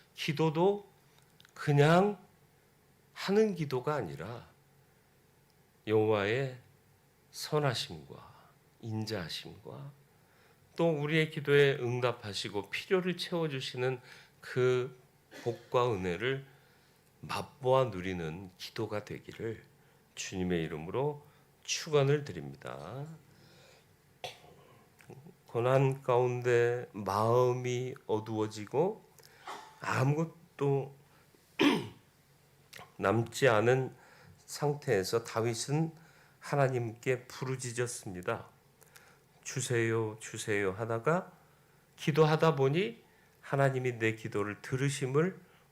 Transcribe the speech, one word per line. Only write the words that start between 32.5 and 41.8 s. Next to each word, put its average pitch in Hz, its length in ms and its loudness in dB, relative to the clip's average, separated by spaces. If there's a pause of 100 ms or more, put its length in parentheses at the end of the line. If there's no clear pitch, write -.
남지 113 520 2
않은 123 440 4 (540)
상태에서 117 800 -2
다윗은 120 680 -2 (480)
하나님께 127 840 -2
부르짖었습니다. 117 1200 -6 (960)
"주세요, 113 800 0
주세요." 101 500 -2
하다가 117 640 0 (640)